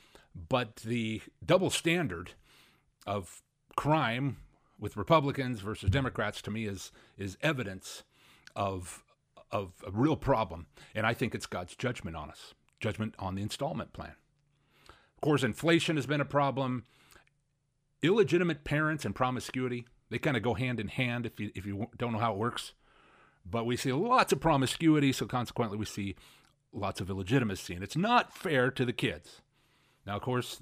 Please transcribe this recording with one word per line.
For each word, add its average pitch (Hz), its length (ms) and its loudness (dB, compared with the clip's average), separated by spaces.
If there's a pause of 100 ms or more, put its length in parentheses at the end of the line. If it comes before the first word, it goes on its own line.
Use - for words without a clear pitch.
(360)
But 107 420 -2
the 110 440 -2 (240)
double 175 240 6
standard 120 640 0 (720)
of 101 380 -4 (320)
crime 135 640 0 (420)
with 104 160 -8
Republicans 131 640 2
versus 101 300 -2
Democrats, 120 520 0
to - 80 -6
me, 110 160 -4
is, 98 240 -8 (260)
is 98 240 -6
evidence 123 640 -4 (540)
of, 95 480 -4 (480)
of 98 220 -4 (120)
a 101 60 -8
real 131 240 4
problem. 107 500 0 (260)
And 107 140 0
I 117 80 4
think 120 220 -2
it's 104 100 -6
God's 90 300 -8
judgment 117 400 -6
on 76 140 -10
us, - 240 -20 (260)
judgment 107 360 -4
on 95 200 -4
the 98 60 -4
installment 117 500 -6
plan. - 240 -14 (720)
Of - 320 -20
course, 143 240 4
inflation 160 500 2
has 139 120 0
been 147 140 0
a 139 40 2
problem. 135 580 0 (1200)
Illegitimate 175 600 4
parents 151 400 0
and 101 100 -2
promiscuity, 127 720 -2 (240)
they 120 80 -4
kinda 131 220 2
go 113 140 2
hand 127 260 -2
in 101 80 -4
hand 120 380 -2
if - 120 -10
you, 104 160 -6
if 92 100 -8
you 98 220 -6 (100)
don't 120 160 -2
know 113 60 -2
how 113 140 2
it 98 60 -2
works. 113 340 -4 (720)
But 113 200 -2
we 123 100 0
see 127 160 0
lots 220 400 4
of 156 80 2
promiscuity, 147 720 4
so 117 140 -2
consequently 107 520 -2
we 107 60 -2
see 98 320 -6 (560)
lots 101 280 -4
of 92 80 -4
illegitimacy, 98 640 0
and 87 120 -6
it's - 120 -6
not 220 400 2
fair 135 360 2
to 131 120 0
the 120 80 -2
kids. - 480 -4 (640)
Now, 101 100 -4
of 101 60 -4
course, 123 400 -2